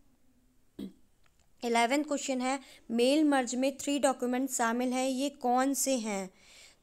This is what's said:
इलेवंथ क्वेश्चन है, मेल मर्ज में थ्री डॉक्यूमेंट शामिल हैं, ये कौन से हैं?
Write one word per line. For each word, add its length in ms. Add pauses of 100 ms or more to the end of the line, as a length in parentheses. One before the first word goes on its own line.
(1600)
इलेवंथ 420
क्वेश्चन 360
है, 180 (320)
मेल 340
मर्ज 300
में 240
थ्री 220
डॉक्यूमेंट 500
शामिल 420
हैं, 160
ये 220
कौन 460
से 220
हैं? 300 (540)